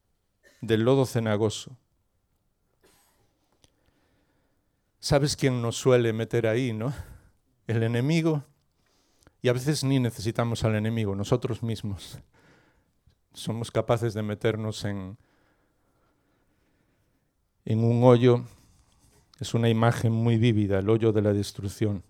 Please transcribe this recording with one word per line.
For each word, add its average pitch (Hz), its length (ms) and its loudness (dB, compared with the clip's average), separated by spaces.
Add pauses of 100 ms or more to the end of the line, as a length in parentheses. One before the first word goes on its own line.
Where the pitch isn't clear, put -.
(600)
del 110 220 2
lodo 135 220 4
cenagoso. 110 720 -4 (3250)
¿Sabes 143 360 0
quién 127 240 0
nos 117 160 -4
suele 123 360 2
meter 113 340 -2
ahí, 117 260 -2
no? 110 200 -6 (760)
El 113 160 -2
enemigo. 143 600 0 (960)
Y 123 60 0
a 123 60 2
veces 131 300 -2
ni 135 140 2
necesitamos 117 680 -2
al 110 120 2
enemigo, 107 380 -2
nosotros 117 480 -2
mismos. 110 560 -8 (1120)
Somos - 380 -8
capaces 117 420 -2
de 107 100 -6
meternos 107 600 -4
en, 101 320 -8 (2500)
en 113 180 0
un 117 220 2
hoyo. 123 400 6 (920)
Es - 160 -10
una 117 160 2
imagen 113 420 2
muy 113 240 2
vívida, 107 440 2
el 98 100 0
hoyo 110 220 4
de 104 100 2
la 104 100 2
destrucción. 101 760 -4